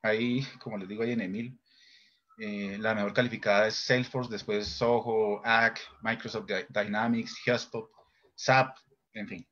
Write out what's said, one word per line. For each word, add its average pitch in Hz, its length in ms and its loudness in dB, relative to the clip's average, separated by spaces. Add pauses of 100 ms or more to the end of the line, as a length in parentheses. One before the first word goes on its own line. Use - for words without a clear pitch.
Ahí, 120 420 0 (140)
como 110 180 -8
les 95 120 -8
digo, 107 160 -4
hay 120 80 0
en 117 80 0
Emil. 110 400 -6 (760)
Eh, 101 420 -6
la 110 160 2
mejor 101 180 -2
calificada 107 540 4
es 110 80 -2
Salesforce, 123 560 0
después 104 340 -2
Zoho, 113 800 2
Hack, 113 360 4 (220)
Microsoft 113 440 -4
Dy-, 95 220 -2
Dynamics, 110 680 0 (100)
HubSpot, 117 420 -2 (460)
sap, - 420 4 (400)
en 104 100 -8
fin - 260 -14